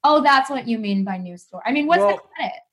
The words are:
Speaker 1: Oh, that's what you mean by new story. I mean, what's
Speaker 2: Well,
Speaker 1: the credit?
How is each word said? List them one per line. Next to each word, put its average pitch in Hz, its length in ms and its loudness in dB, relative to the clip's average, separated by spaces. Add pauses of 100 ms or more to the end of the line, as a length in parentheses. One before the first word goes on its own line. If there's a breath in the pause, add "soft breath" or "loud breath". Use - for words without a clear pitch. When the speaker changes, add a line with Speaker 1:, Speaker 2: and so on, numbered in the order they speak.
Speaker 1:
Oh, 302 180 4
that's 269 280 4
what 262 180 -6
you 226 100 -2
mean 202 260 -2
by 190 140 -6
new 180 180 -12
story. - 300 -18
I 233 80 -2
mean, 294 140 0
what's 339 120 4
Speaker 2:
Well, 403 180 2
Speaker 1:
the - 40 -16 (160)
credit? 294 160 -6 (200)